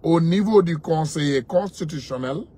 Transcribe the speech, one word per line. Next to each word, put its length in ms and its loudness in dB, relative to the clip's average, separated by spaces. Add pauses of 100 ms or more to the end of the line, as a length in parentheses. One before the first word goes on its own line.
au 180 2
niveau 420 4
du 160 -2
conseiller 640 -2
constitutionnel 960 -4 (200)